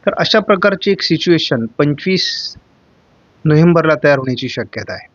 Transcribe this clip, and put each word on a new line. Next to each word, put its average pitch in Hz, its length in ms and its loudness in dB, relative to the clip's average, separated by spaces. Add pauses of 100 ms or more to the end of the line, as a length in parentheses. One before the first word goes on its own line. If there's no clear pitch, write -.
तर 202 120 2
अशा 185 220 0
प्रकारची 202 520 0
एक 196 100 -2
सिच्युएशन 156 640 0
पंचवीस - 880 -4 (880)
नोव्हेंबरला 160 580 4
तयार 143 140 4
होण्याची 131 320 -6
शक्यता 107 440 -10
आहे. - 220 -16